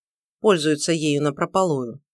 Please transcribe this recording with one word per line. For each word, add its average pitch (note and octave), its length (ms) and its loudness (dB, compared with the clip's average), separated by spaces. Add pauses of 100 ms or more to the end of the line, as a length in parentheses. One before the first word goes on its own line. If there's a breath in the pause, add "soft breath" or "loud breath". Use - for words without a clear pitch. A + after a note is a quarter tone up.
(400)
Пользуется D#3 540 2
ею D3+ 280 0
напропалую. D3 800 -2 (120)